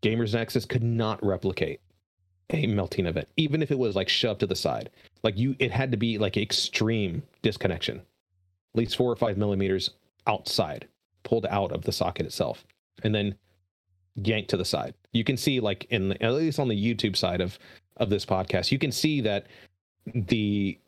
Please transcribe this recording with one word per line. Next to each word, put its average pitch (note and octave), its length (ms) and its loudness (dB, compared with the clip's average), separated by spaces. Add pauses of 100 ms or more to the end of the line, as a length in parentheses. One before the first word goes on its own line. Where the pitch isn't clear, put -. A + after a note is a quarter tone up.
Gamers A2 320 0
Nexus A#2 300 -2
could A#2+ 180 -2
not A2+ 420 0
replicate F#2 560 -2 (680)
a D#3 160 0
melting G2+ 400 0
event, D#2+ 300 -4
even D#3 260 0
if C#3+ 80 -2
it C#3 80 0
was, A2+ 160 0
like, G2 140 0
shoved G#2+ 320 0
to G#2+ 80 2
the F2+ 80 -2
side. A#1 340 -4 (320)
Like, G#2 160 2
you, C3 220 2
it B2+ 100 2
had C3 220 0
to A#2 40 0
be, A2+ 220 0
like, G#2 180 0
extreme G#2+ 880 0 (200)
disconnection, E2+ 560 0
at - 40 -16 (720)
least A#2 220 0
four B2 160 4
or A#2 40 0
five G#2 220 0
millimeters G2 520 0 (360)
outside, F#2 600 -2 (340)
pulled - 240 0
out G2 240 0
of - 120 -4
the F#2+ 100 -2
socket E2+ 340 -2
itself, - 400 -4 (380)
and G#2+ 100 2
then G#2 220 0 (800)
yanked G#2+ 340 0
to - 60 2
the F2+ 80 0
side. - 300 -2 (180)
You A2+ 100 2
can C3 140 2
see, C3 240 2
like, G2+ 300 -2
in G2 180 2
the, F#2+ 140 -2
at A2+ 120 2
least D#3 240 0
on C#3 100 2
the A2 260 2
YouTube G#2 220 0
side F2+ 240 0
of, F2+ 160 -2 (420)
of G#2+ 120 0
this G2+ 160 0
podcast, F#2 460 0
you C#3 60 2
can C#3 140 0
see D3+ 280 0
that G#2 260 -2 (680)
the G2+ 760 0